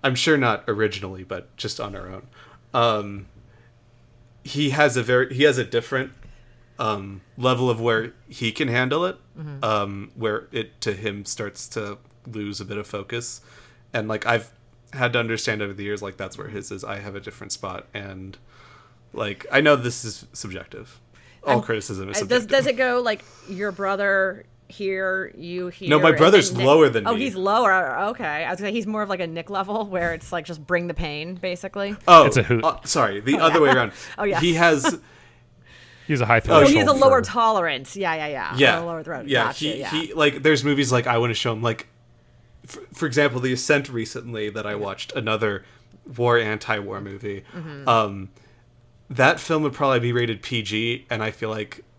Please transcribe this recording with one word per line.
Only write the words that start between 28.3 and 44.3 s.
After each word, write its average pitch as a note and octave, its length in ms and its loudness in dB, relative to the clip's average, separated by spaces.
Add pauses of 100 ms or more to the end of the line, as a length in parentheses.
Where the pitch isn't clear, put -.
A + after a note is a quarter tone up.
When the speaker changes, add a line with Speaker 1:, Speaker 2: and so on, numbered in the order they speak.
Speaker 2:
I - 60 -4
was F#3 100 -6
gonna G#3 100 -4
say G#3+ 40 -4
he's A3 120 -4
more G#3+ 160 -4
of, G3+ 60 -6
like, F#3 120 -4
a F3 60 -4
Nick E3 240 -10
level G3+ 360 -4
where F3 260 -2
it's, - 180 -12
like, E3+ 140 -6
just D#3 220 -14
bring F3 200 -2
the E3+ 80 -6
pain, D#3+ 400 -6
basically. G3 640 -8 (100)
Speaker 1:
Oh, E3 200 12
Speaker 3:
It's A2 100 2
a A#2+ 80 4
hoot. A#2 200 2
Speaker 1:
uh, - 200 0
sorry. G#2 360 0
The C3 160 0
Speaker 2:
Oh, E3 100 2
Speaker 1:
other D#3 140 4
Speaker 2:
yeah. - 20 -
Speaker 1:
way C#3 80 6
around. B2 220 2 (120)
Speaker 2:
<laughs> - 140 -16
Oh, G#3 60 -4
yeah. G3 160 -2
Speaker 1:
He E3+ 140 2
has E3+ 440 4 (1080)
Speaker 3:
He's C#3+ 140 0
a A#2 60 2
high A2+ 120 6
Speaker 1:
Oh, - 0 -
Speaker 2:
Oh, D#3 200 6
Speaker 3:
threshold C#4 120 10
Speaker 2:
he's D4+ 180 6
a D4 40 6
lower C4+ 300 6
Speaker 3:
for - 80 -6
Speaker 2:
tolerance. F#3 680 0
Yeah, F#3 200 -2
yeah, D#3 100 -6
yeah. A#2 300 -6
Speaker 1:
Yeah. A#2+ 260 6
Speaker 2:
A - 20 -6
lower E3 200 -8
throat. C#3+ 240 -10
Speaker 1:
Yeah, B2 160 2
Speaker 2:
Gotcha, B2 200 -4
Speaker 1:
he, D3+ 140 -4
Speaker 2:
yeah. C3+ 120 -8
Speaker 1:
he, D#3+ 220 -4
like, D3 300 2
there's D3 220 4
movies, C#3 260 2
like, B2 160 2
I A#2 120 2
wanna A#2 160 0
show A#2 180 -2
him, A2 100 -6
like, A2+ 240 -4 (800)
for, - 140 -18 (120)
for - 140 -6
example, C3+ 340 0
The B2+ 120 -2
Ascent C3+ 360 0
recently A2+ 600 -8